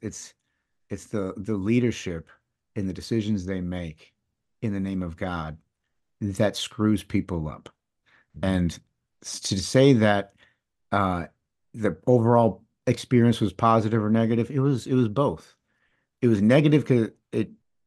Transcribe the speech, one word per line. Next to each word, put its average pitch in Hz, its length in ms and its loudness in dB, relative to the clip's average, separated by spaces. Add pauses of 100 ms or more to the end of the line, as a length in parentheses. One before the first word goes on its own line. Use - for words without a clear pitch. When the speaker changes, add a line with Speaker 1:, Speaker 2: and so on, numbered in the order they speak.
Speaker 1:
it's, - 300 -14 (560)
it's - 160 -12
the, 95 320 -6
the 107 180 -6
leadership 98 760 -2 (460)
and 98 120 -6
the 92 60 -6
decisions 101 540 -4
they 95 140 -6
make 87 520 -10 (480)
in 107 120 -4
the 98 60 -6
name 95 220 -6
of 82 160 -8
God 82 400 -8 (640)
that 101 360 0
screws 107 480 0
people 85 440 -4
up. 58 220 -14 (680)
Speaker 2:
Mm-hmm. 76 80 -6
Speaker 1:
And 90 340 0 (440)
s-, - 180 -14
to - 180 -4
say 135 340 4
that, 107 400 2 (580)
uh, 92 340 -2 (480)
the 104 320 -4
overall 117 580 4 (220)
experience 120 540 2
was 104 140 -2
positive 113 500 2
or 107 60 -2
negative, 113 420 0
it 143 80 -2
was, 135 280 0
it 139 60 -2
was 127 140 2
both. 104 480 -4 (640)
It 123 60 2
was 107 140 4
negative 147 440 4
'cause 117 240 2 (220)
it, 113 180 -4 (380)